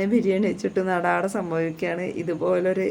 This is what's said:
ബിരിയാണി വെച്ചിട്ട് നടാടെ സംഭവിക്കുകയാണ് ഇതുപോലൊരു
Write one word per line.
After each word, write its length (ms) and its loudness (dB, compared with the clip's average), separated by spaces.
ബിരിയാണി 380 4
വെച്ചിട്ട് 320 -2
നടാടെ 420 2
സംഭവിക്കുകയാണ് 720 -2
ഇതുപോലൊരു 680 0